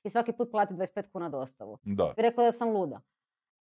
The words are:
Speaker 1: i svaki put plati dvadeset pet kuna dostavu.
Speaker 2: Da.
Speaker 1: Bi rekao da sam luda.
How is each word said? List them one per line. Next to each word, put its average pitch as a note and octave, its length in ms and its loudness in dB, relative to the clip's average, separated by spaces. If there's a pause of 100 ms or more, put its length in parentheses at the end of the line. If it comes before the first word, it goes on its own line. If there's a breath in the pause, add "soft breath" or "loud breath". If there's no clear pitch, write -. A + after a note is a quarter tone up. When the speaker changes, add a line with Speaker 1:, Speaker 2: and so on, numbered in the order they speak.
Speaker 1:
i G#3 60 -6
svaki A#3 220 0
put A#3+ 180 -2
plati G#3 240 0
dvadeset F3+ 200 -4
pet G3+ 140 -6
kuna F3 200 -8
dostavu. B2+ 560 -8
Speaker 2:
Da. G2 320 0
Speaker 1:
Bi A3 60 0
rekao A#3 220 4
da A#3 80 6
sam A#3 180 -2
luda. F3 300 -2 (600)